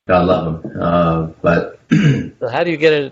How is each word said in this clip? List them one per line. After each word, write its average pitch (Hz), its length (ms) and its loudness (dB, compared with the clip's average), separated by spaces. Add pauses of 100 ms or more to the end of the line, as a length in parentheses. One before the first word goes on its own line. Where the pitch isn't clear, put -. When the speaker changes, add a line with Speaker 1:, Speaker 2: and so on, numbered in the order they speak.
Speaker 1:
God 90 180 2
love 85 380 -2
him, 107 180 -10
uh, 85 440 0 (140)
but - 440 0
<clears throat> - 60 -12
Speaker 2:
So 135 580 0
how 139 160 -2
do 175 60 -2
you 160 80 -4
get 156 140 4 (200)